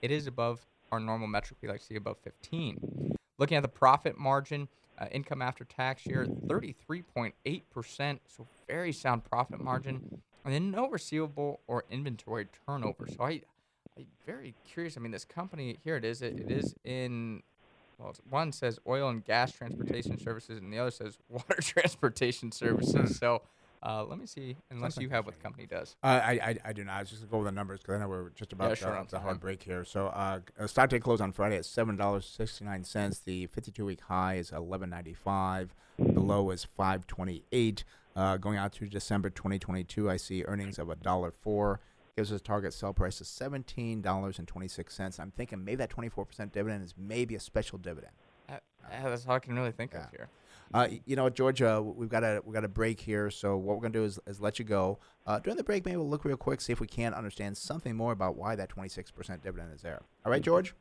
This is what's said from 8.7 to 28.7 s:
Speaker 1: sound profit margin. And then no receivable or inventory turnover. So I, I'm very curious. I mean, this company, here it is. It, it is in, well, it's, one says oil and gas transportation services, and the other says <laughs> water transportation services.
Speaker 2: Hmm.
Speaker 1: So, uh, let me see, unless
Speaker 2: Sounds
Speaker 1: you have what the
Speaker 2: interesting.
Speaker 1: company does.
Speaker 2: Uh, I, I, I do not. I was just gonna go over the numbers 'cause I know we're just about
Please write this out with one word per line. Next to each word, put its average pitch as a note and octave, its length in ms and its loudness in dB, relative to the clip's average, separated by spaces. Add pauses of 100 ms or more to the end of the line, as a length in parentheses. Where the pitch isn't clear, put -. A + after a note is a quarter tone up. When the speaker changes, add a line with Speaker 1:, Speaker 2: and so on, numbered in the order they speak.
Speaker 1:
sound B2 300 2
profit - 380 0
margin. C3 600 -2 (240)
And C3+ 80 0
then F3+ 200 0
no A#3 160 2
receivable D3 800 -2
or A#2+ 200 0
inventory A2+ 600 -4 (180)
turnover. B2 400 -4
So - 160 -4
I, C#3+ 200 0 (540)
I'm C3+ 100 -18 (200)
very C#3 280 -10 (140)
curious. E3+ 280 -6
I B2+ 40 -10
mean, A#2 120 -4
this A2+ 120 -8
company, D#3 600 -6
here D#3+ 100 0
it A#2+ 100 -2
is. A#2 160 -2
It, A#2+ 160 -4
it - 140 -6
is - 320 0
in, A#2+ 640 -4 (520)
well, G#2+ 140 -12
it's, - 180 -16
one D3 220 0
says A#2+ 340 -2
oil C3+ 240 2
and A2+ 160 -2
gas A#2+ 280 4
transportation - 680 -4
services, A2+ 400 -6
and G2 140 -10
the A2 80 -4
other B2 100 2
says A2 320 -8
<laughs> - 60 -20
water B2 340 -2
transportation B2 880 4
services. A2+ 420 4
Speaker 2:
Hmm. B2+ 140 8
Speaker 1:
So, A#2+ 360 4 (420)
uh, A2 200 -2
let - 140 -8
me B3+ 80 -12
see, C3 300 -10 (160)
unless B2 240 -4
Speaker 2:
Sounds B2+ 80 -4
Speaker 1:
you C3 60 -4
have A2+ 160 2
what G#2 140 -10
the G#2+ 80 -8
Speaker 2:
interesting. G2+ 180 -12
Speaker 1:
company - 20 -
does. E2 340 -6
Speaker 2:
Uh, C3 220 8
I, A#2 80 6
I, A2+ 240 2 (140)
I - 20 -4
do G#2 100 -6
not. G2 140 -6
I G2+ 60 -2
was F#2+ 80 -8
just A2 120 -14
gonna G#2 80 -12
go A2+ 60 2
over G#2+ 80 4
the G2+ 80 0
numbers G2 320 -4
'cause F#2+ 100 -2
I G#2 60 0
know G#2 80 -2
we're F2+ 220 -4
just - 220 -12
about F#2+ 180 2